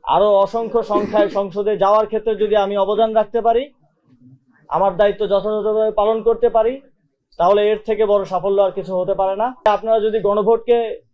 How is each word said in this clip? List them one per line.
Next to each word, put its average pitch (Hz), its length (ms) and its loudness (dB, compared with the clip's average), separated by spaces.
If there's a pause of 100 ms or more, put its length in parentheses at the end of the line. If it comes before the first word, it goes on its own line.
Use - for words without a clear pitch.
আরো 185 300 2
অসংখ্য 220 500 0
সংখ্যায় 208 460 0
সংসদে 202 480 -4
যাওয়ার 208 300 4
ক্ষেত্রে 214 300 -4
যদি 208 200 0
আমি 202 200 0
অবদান 208 360 0
রাখতে 214 280 0
পারি, 233 320 0 (1000)
আমার 185 260 0
দায়িত্ব 202 300 2
যথাযথভাবে 214 680 0
পালন 214 300 0
করতে 226 260 2
পারি, 233 320 0 (580)
তাহলে 196 300 4
এর 214 180 0
থেকে 214 200 0
বড় 202 180 2
সাফল্য 190 380 0
আর 185 80 2
কিছু 185 260 -8
হতে 185 180 -2
পারে 190 220 -2
না। 247 180 -4 (100)
আপনারা 214 360 0
যদি 220 200 -2
গণভোটকে 226 580 0 (360)